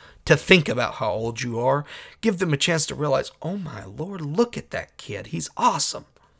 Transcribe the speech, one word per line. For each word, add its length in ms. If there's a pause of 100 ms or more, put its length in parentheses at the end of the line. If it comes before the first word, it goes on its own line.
(260)
to 100
think 320
about 280
how 160
old 320
you 160
are. 260 (360)
Give 180
them 120
a 60
chance 300
to 80
realize, 360 (120)
"Oh 140
my 280
Lord, 360
look 360
at 140
that 260
kid. 300
He's 280
awesome." 500 (340)